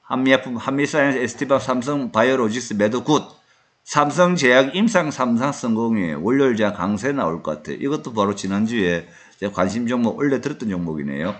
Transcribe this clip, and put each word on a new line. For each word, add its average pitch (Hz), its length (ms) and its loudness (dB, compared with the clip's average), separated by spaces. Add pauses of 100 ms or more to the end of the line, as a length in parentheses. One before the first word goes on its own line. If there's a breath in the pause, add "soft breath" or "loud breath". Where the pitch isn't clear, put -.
한미약품, 131 520 2
한미사이언스, 139 580 0
에스디팜, 127 440 0
삼성 127 520 -2
바이오로직스 120 640 2
매도 110 300 0
굿. 147 200 2 (600)
삼성제약 143 920 4
임상 185 340 2
삼 120 280 0
성공이에요. 113 840 -2
월요일 127 340 2
제가 104 180 0
강세 104 380 -2
나올 85 300 -2
것 76 140 -4
같아요. 69 240 -10
이것도 139 320 -4
바로 101 220 0
지난주에 98 720 -2 (320 soft breath)
제가 98 120 -4
관심 101 340 -2
종목 117 320 -2
올려드렸던 139 500 -2
종목이네요. 82 720 -6